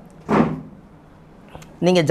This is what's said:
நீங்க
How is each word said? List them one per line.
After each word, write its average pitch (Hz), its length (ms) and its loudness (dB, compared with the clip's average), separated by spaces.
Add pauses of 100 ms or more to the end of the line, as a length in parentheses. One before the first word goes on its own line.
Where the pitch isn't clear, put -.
(1900)
நீங்க 180 260 2